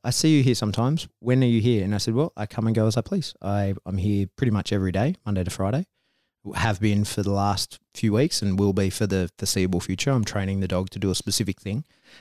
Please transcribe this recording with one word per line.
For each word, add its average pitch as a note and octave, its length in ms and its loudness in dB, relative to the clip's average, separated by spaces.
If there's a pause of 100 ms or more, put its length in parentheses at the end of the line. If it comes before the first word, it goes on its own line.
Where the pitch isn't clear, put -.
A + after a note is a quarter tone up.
I A#2+ 60 -2
see D#3 260 4
you C3+ 60 4
here B2 120 4
sometimes. A#2 520 -2 (120)
When B2+ 240 2
are B2 40 4
you A#2 140 4
here?" A2 220 2
And G2+ 100 -2
I G#2 40 0
said, A2 160 -2
"Well, C#3+ 240 0
I G#2 80 -6
come A2 220 -4
and A2 80 2
go A2 120 4
as G#2+ 100 2
I A#2 40 0
please. - 400 -4
I, G2+ 340 -2 (100)
I'm G2 120 -4
here G2+ 300 0 (100)
pretty B2+ 140 0
much G2+ 200 -2
every F#2+ 200 0
day, A#2+ 240 0 (100)
Monday G2 180 -2
to F2 80 -4
Friday. A2 340 -2 (720)
Have G#2 240 0
been G#2 240 2
for G#2 200 -4
the G2+ 80 0
last G2+ 460 -2 (160)
few G#2+ 200 0
weeks C3+ 280 2
and G2 160 0
will G2+ 140 4
be G2 180 2
for G#2+ 160 -2
the F#2 320 0
foreseeable F#2 440 0
future. F#2+ 300 -2
I'm B2 120 2
training G2 380 -2
the F#2 60 -2
dog F#2 240 -2
to - 80 -12
do G2 120 0
a F2+ 40 0
specific G2 440 -2
thing. A2 240 -6 (380)